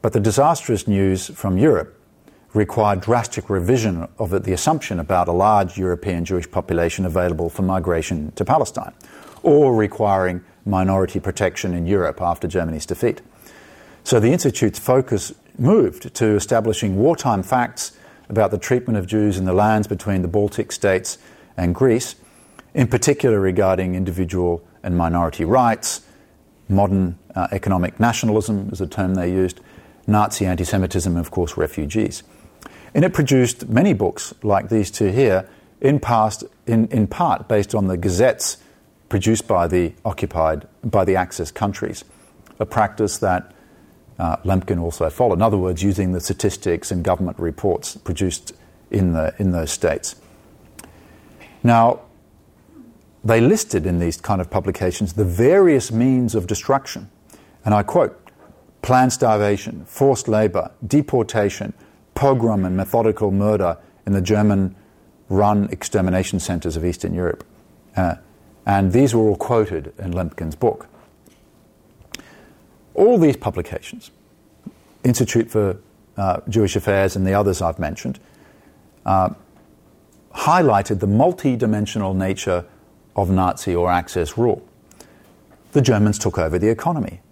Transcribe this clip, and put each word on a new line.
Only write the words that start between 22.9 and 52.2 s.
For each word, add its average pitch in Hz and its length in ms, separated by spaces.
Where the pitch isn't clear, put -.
regarding 92 560
individual 90 680
and 90 120
minority 85 480
rights. 117 580
Modern, 95 480
uh, 92 160
economic 92 480
nationalism 107 720
is 92 100
a 90 60
term 92 280
they 90 160
used, 92 300
Nazi 104 400
anti-Semitism, 90 680
and 85 100
of - 60
course 87 260
refugees. 78 640
And 151 100
it 185 100
produced 127 540
many 143 260
books 98 400
like 98 260
these 107 220
two 101 180
here, 98 400
in 143 180
past, 110 440
in, 113 200
in 107 200
part 151 400
based 104 260
on 101 140
the 92 100
gazettes 98 600
produced 110 380
by 87 200
the 87 260
occupied, 80 640
by 104 200
the 92 120
Axis 90 360
countries, - 520
a 123 60
practice 107 540
that, 92 340
uh, 82 180
Lemkin 92 440
also 85 300
followed. 113 240
In 87 80
other 104 140
words, 90 260
using 95 280
the 90 80
statistics 95 720
and 87 120
government 90 340
reports - 600
produced - 540
in 90 240
the, 80 240
in 98 140
those 82 180
states. - 460
Now, 117 400